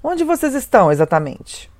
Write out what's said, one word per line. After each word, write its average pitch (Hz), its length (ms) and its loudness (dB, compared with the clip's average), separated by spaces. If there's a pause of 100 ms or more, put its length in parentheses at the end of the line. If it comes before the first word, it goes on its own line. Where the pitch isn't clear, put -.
"Onde 330 200 -2
vocês 311 300 -2
estão 214 380 2
exatamente?" 151 880 -2